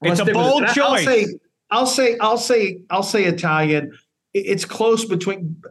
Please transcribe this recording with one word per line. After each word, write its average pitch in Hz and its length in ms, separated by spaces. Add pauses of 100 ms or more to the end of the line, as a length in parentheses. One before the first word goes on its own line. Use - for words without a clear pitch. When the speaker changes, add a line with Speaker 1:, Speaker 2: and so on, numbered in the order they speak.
Speaker 1:
gonna 175 40
Speaker 2:
It's 175 80
a 196 40
Speaker 1:
stick 214 100
with 233 120
it. - 20
Speaker 2:
bold 277 140
Speaker 1:
And 220 80
I, 277 120
I'll 277 140
Speaker 2:
choice. 175 80
Speaker 1:
say, 240 220 (440)
I'll 247 160
say, 254 340
I'll 220 180
say, 208 400 (120)
I'll 196 120
say 202 220
Italian. 156 680 (420)
It, 202 120
it's 196 180
close 226 400
between, 180 520 (140)